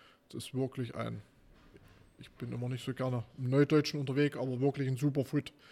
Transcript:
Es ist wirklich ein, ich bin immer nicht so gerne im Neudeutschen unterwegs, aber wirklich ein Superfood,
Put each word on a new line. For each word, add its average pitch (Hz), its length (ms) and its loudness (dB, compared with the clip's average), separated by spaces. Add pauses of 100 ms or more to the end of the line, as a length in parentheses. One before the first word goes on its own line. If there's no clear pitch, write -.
(280)
Es - 60 -16
ist 120 200 -10
wirklich 127 420 -4
ein, 113 260 -8 (960)
ich - 140 -20
bin 120 200 -10
immer 123 160 -4
nicht 123 160 -6
so 131 100 -4
gerne 127 300 -2 (140)
im 127 120 -2
Neudeutschen 147 500 4
unterwegs, 139 360 0
aber 127 240 -2
wirklich 135 280 2
ein 131 80 0
Superfood, 143 560 0 (200)